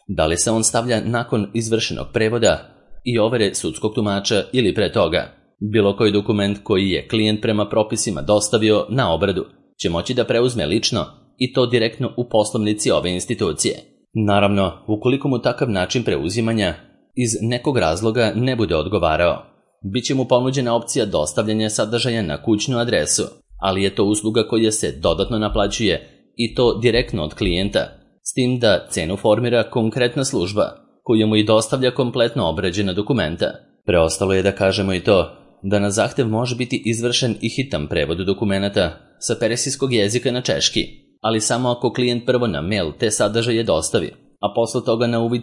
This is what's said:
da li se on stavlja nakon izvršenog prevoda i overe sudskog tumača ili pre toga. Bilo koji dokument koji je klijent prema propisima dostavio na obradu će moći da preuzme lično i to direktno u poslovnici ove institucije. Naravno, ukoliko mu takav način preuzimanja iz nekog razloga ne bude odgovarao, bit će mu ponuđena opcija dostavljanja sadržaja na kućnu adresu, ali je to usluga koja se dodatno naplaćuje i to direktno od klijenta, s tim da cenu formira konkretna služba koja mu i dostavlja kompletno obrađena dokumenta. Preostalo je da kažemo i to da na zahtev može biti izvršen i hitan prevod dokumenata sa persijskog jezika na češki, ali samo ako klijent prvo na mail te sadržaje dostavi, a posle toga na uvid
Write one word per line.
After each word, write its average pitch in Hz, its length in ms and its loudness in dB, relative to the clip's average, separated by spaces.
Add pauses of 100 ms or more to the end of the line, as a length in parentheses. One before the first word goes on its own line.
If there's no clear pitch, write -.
da 82 180 0
li 82 100 2
se 117 140 0
on 113 140 2
stavlja 117 400 0
nakon 117 500 -2
izvršenog 110 580 -2
prevoda 110 600 0 (300)
i 120 140 0
overe 107 360 2
sudskog - 400 -4
tumača 101 580 0
ili 127 220 2
pre 98 180 0
toga. 82 420 0 (380)
Bilo 101 240 4
koji 104 160 4
dokument 101 500 0
koji 98 280 2
je 80 180 -2
klijent 107 340 0
prema 104 260 0
propisima 107 540 -2
dostavio 104 680 2
na 107 240 0
obradu 87 300 0 (380)
će 95 80 0
moći 85 240 -2
da 120 100 2
preuzme 120 420 0
lično 98 380 0 (340)
i 127 140 -2
to 127 140 2
direktno 113 500 0
u 123 120 -4
poslovnici 107 600 0
ove 85 220 2
institucije. 90 600 -2 (520)
Naravno, 101 460 2 (160)
ukoliko 123 400 0
mu 139 100 0
takav 127 320 -2
način 98 320 0
preuzimanja 104 720 0 (420)
iz 120 140 0 (120)
nekog 120 360 0
razloga 104 580 2
ne 127 200 0
bude 90 200 0
odgovarao, 85 640 0 (500)
bit 120 120 -2
će 143 100 -2
mu 131 100 2
ponuđena 127 500 2
opcija 117 320 -2
dostavljanja 107 640 0
sadržaja 113 520 -2
na 80 200 -6
kućnu 117 360 0
adresu, 107 440 0 (380)
ali 98 220 0
je 95 120 0
to 110 100 2
usluga 107 440 0
koja 110 220 2
se 87 220 -2
dodatno 87 460 -2
naplaćuje 104 720 -2 (280)
i 117 180 -2
to 120 280 2
direktno 117 420 0
od 76 100 -8
klijenta, 92 540 -2 (340)
s - 120 -10
tim 127 240 0
da 107 320 2
cenu 90 260 -4
formira 117 540 2
konkretna 123 540 0
služba 101 400 0 (380)
koja 110 240 4
mu 107 100 2
i 107 80 4
dostavlja 113 460 2
kompletno 120 580 0
obrađena 92 440 -2
dokumenta. 90 600 -2 (340)
Preostalo 90 480 2
je 95 80 2
da 98 100 2
kažemo 98 420 0
i 90 60 -2
to 92 300 4 (320)
da 98 160 0
na 101 120 0
zahtev 110 380 0
može 120 280 -2
biti 120 280 -4
izvršen 117 560 0
i 117 80 -2
hitan 76 400 -4
prevod 80 300 -2
dokumenata 98 800 0 (220)
sa 113 200 -4
persijskog 120 520 -2
jezika 117 380 2
na 123 100 -2
češki, 110 460 -2 (340)
ali 110 200 0
samo 123 300 0
ako 120 220 -2
klijent 120 340 -2
prvo 123 200 2
na 78 140 -2
mail 87 380 -2
te 113 120 0
sadržaje 113 520 0
dostavi, 85 480 0 (300)
a 101 140 -2
posle 117 300 -2
toga 120 220 0
na 117 140 0
uvid 117 220 -2